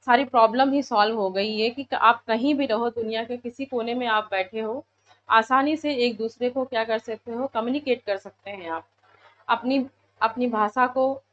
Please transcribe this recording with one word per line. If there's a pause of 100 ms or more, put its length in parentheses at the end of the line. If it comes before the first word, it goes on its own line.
सारी
problem
ही
solve
हो
गई
है
कि
आप
कहीं
भी
रहो,
दुनिया
के
किसी
कोने
में
आप
बैठे
हो, (440)
आसानी
से
एक
दूसरे
को
क्या
कर
सकते
हो?
communicate
कर
सकते
हैं
आप। (600)
अपनी, (360)
अपनी
भाषा
को